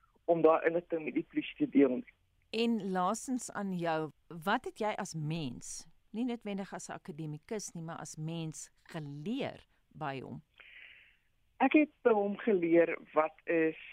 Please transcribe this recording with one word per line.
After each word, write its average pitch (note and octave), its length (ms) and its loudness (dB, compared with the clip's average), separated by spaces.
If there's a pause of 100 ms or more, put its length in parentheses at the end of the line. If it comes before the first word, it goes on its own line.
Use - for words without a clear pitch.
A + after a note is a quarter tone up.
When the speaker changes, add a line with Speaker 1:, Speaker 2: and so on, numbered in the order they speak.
(240)
Speaker 1:
om E3+ 180 4
daai D#3+ 240 6
inligting E3 380 0
met - 100 -6
die D#3+ 160 -2
polisie - 260 -6
te D3 140 0
deel. B3 320 6 (480)
Speaker 2:
En A3 400 0
laastens G#3 600 -2
aan G3 260 -6
jou, D#3+ 320 -2 (340)
wat A3+ 200 0
het F#4 140 -10
jy G#3+ 200 -2
as F#3 160 -8
mens, D#3 720 -6 (240)
nie A3+ 140 -4
noodwendig G#3 500 -6
as F3 140 -12
'n - 40 -12
akademikus D#3 840 -10
nie, E3+ 80 -10
maar E3 160 -10
as - 180 -12
mens D#3+ 540 -8 (120)
geleer D3+ 800 -6 (340)
by C#3 260 -6
hom? A2 220 -10 (1160)
Speaker 1:
Ek C4 120 4
het D4+ 180 6 (120)
by A#3+ 80 4
hom G3+ 280 2
geleer E3+ 600 4 (140)
wat D#3 220 2 (100)
is D#3+ 340 2 (140)